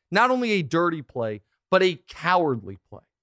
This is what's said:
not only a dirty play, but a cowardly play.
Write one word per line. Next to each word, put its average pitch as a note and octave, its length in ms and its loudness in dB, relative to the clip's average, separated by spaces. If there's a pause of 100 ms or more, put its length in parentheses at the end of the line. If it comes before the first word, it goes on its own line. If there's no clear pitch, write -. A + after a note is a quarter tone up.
(120)
not A3 180 4
only B3 240 0
a F#3+ 80 2
dirty E3 400 -2
play, A2 400 -8 (300)
but F#3 100 4
a F#3 140 2 (120)
cowardly C#3 720 -2 (120)
play. - 120 -20 (220)